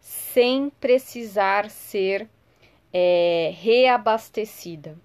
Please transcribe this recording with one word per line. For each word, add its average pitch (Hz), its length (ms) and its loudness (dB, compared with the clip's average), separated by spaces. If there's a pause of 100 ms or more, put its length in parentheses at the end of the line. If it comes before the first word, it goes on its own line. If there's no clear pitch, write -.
sem 262 640 -2 (120)
precisar 214 880 -2
ser, 196 580 -4 (640)
é, 175 680 2
reabastecida. 214 1500 0